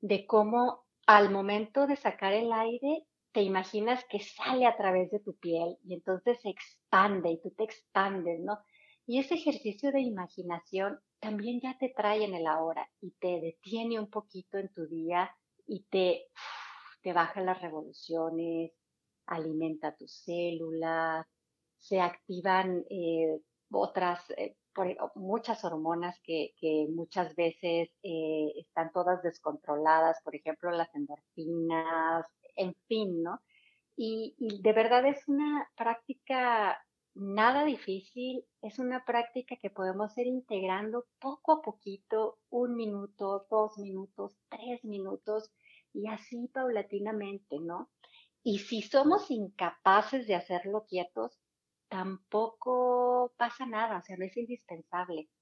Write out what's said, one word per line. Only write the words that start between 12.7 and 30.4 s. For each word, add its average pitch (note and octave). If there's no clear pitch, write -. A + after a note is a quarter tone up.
y F3+
te F3+
detiene A3
un G#3
poquito G#3
en G3
tu D#3+
día E3
y G3
te, F3+
te F3+
baja E3
las F#3
revoluciones, E3
alimenta D#3+
tus -
células, E3
se F#3+
activan, F#3
eh, E3
otras, F3+
eh, -
por, F#3+
muchas G#3+
hormonas E3+
que, D#3+
que D#3
muchas E3
veces, E3+
eh, D#3
están D#3+
todas F3+
descontroladas, D#3
por D3+
ejemplo, D#3+